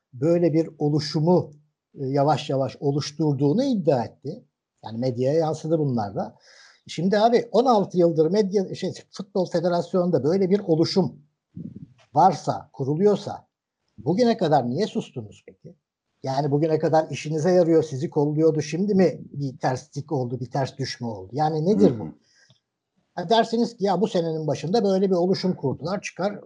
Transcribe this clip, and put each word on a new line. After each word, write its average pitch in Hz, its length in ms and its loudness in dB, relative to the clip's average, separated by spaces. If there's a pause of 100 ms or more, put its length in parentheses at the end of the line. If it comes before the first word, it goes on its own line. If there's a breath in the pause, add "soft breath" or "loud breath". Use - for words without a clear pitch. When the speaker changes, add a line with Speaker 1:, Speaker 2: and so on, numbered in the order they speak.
(120)
Speaker 1:
böyle 170 400 2
bir 165 260 0
oluşumu, 151 720 0 (440)
e, 139 120 -8
yavaş 139 440 0
yavaş 131 300 -2
oluşturduğunu 147 840 0
iddia 160 400 0
etti. - 400 -14 (400)
Yani 110 140 -12
medyaya 127 400 0
yansıdı 156 400 -2
bunlar 117 360 -2
da. 113 220 -8 (500 soft breath)
Şimdi 196 320 0
abi 220 340 2
on 233 120 4
altı 202 340 2
yıldır 160 320 4
medya, 196 440 0
şey, 156 180 -6 (180)
Futbol 190 360 -4
Federasyonu'nda 175 760 0
böyle 180 260 0
bir 202 160 2
oluşum 160 460 0 (1000)
varsa, 143 580 2
kuruluyorsa 160 760 -2 (520)
bugüne 220 380 0
kadar 143 340 2
niye 175 160 -2
sustunuz 117 600 -10
peki? - 300 -20 (460)
Yani 135 280 -2
bugüne 156 280 2
kadar 156 320 2
işinize 156 400 -2
yarıyor, 165 320 6
sizi 147 280 -6
kolluyordu. 151 520 2
Şimdi 196 320 -2
mi 180 260 4 (120)
bir 139 260 -8
terslik 139 540 -6
oldu, 127 280 -4
bir 123 100 -10
ters 135 280 -4
düşme 123 280 -8
oldu? 101 260 -12
Yani 156 340 -2
nedir 190 320 4
bu? 87 60 -8
Speaker 2:
Hı 78 40 -8
hı. 71 40 -12 (1000 soft breath)
Speaker 1:
Ha 175 140 -6
dersiniz 226 480 2
ki 180 80 -2
ya 185 160 2
bu 220 80 2
senenin 160 380 -2
başında 160 380 0
böyle 190 260 2
bir 190 40 2
oluşum 180 420 0
kurdular, 156 440 -4
çıkar 202 460 -6